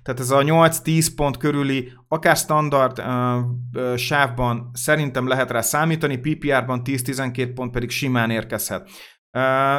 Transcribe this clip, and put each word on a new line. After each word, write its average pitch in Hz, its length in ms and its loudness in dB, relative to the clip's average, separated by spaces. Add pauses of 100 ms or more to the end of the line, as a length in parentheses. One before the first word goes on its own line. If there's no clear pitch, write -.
tehát 127 180 -6
ez 127 100 -2
a 139 120 6
nyolc-tíz 160 720 4
pont 143 220 0
körüli, 139 560 -2 (160)
akár 160 280 4
standard, 143 640 2
ö, 123 400 -2 (340)
ö, 127 240 -2
sávban 123 760 0
szerintem 135 560 0
lehet 131 220 0
rá 120 100 0
számítani, 151 560 0
P 151 220 -4
P 143 200 -2
R-ban 123 240 -2
tíz-tizenkét 127 680 -4
pont 123 200 -8
pedig 120 180 -4
simán 123 400 0
érkezhet. 110 600 -6 (400)
Ö, 127 100 -4 (380)